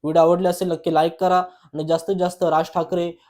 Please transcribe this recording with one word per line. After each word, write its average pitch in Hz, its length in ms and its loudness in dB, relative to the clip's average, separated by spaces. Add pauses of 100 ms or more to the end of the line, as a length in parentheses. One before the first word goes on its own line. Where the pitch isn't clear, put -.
व्हिडिओ 160 200 2
आवडला 175 260 4
असेल 180 240 -2
नक्की 165 220 -2
लाईक 165 260 0
करा 180 200 2
आणि 156 460 -10
जास्तीत 165 300 -2
जास्त 180 260 -2
राज 165 320 0
ठाकरे 170 380 -4 (180)